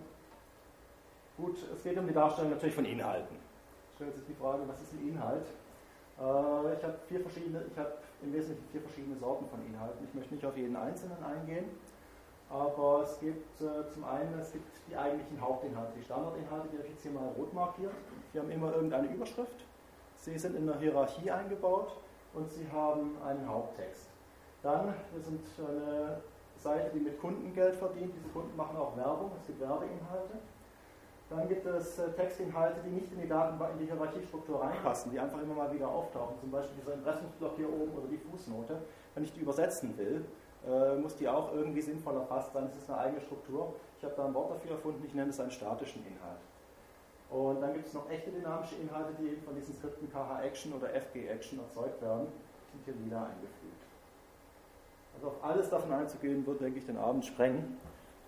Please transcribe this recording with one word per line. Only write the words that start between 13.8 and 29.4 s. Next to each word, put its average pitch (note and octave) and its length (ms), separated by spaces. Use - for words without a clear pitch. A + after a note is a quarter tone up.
zum D3+ 140
einen, D3+ 360
es - 120
gibt - 160
die - 60
eigentlichen C#3+ 440
Hauptinhalte, A2+ 580
die A#2 60
Standardinhalte, D#3 680
die D3+ 60
habe C#3+ 100
ich D3+ 60
jetzt - 100
hier D3+ 80
mal C3 260
rot D3+ 160
markiert. F3+ 400
Die D#3 60
haben D3+ 120
immer D#3+ 220
irgendeine D#3 340
Überschrift, A#2+ 580
sie D#3+ 200
sind D#3+ 180
in D#3 120
der D3 100
Hierarchie D3+ 540
eingebaut G3 640
und D#3 180
sie D#3+ 200
haben D3+ 540
einen C#3 220
Haupttext. - 640
Dann, F#3 320
wir D#3+ 100
sind D#3 180
eine D3 640
Seite, D3 360
die D3+ 60
mit D3 200
Kunden F3+ 360
Geld F#3 200
verdient, F3+ 400
diese D#3 140
Kunden E3 260
machen D#3 220
auch C3+ 180
Werbung, E3 440
es - 80